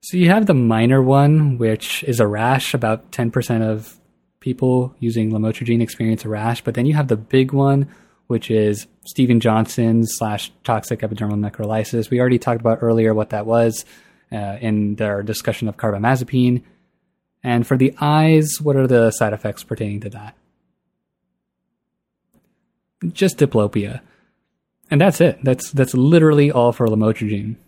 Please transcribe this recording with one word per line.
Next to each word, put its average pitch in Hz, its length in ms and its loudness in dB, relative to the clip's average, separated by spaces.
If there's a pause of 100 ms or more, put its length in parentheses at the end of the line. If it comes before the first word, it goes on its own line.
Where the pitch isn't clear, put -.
So - 160 -8
you 180 140 4
have 214 160 4
the 190 80 4
minor 120 460 4
one, 139 560 4
which 110 460 -4
is 120 160 -4
a 113 80 4
rash. 113 480 -2
About 113 380 -2
ten 117 180 -2
percent 117 320 -2
of 110 380 -6 (400)
people 127 580 -2
using 113 320 -2
lamotrigine 110 520 -2
experience 113 420 -4
a 110 40 -8
rash. 107 340 -4
But 113 120 -4
then 123 120 -2
you 151 80 2
have 147 140 -2
the 120 80 0
big 131 360 0
one, 139 360 2 (400)
which 117 220 -4
is 104 360 0 (180)
Steven 123 360 2
Johnson 113 680 0
slash 107 460 -6 (100)
toxic 110 380 -4
epidermal 104 380 -4
necrolysis. 107 720 -4
We 123 100 0
already 123 180 2
talked 117 220 -2
about 113 220 2
earlier 113 300 2
what 107 180 -2
that 107 160 -6
was, 113 380 0 (460)
uh, 101 300 -8
in 107 340 -2
their 104 280 -4
discussion 110 460 -6
of 104 100 -8
carbamazepine. 123 840 0 (800)
And 120 240 0
for 135 100 0
the 131 240 0
eyes, 156 600 2
what 147 160 0
are 135 100 2
the 120 240 4
side 107 220 -2
effects 104 320 -8
pertaining 104 360 -8
to 104 100 -12
that? 107 240 -18 (2750)
Just - 260 -2
diplopia. 107 600 -2 (920)
And 143 100 2
that's 180 200 2
it. 165 220 2
That's, 131 280 -2
that's 135 240 0
literally 147 560 4
all 120 220 2
for 120 140 -2
lamotrigine. 107 720 -2 (100)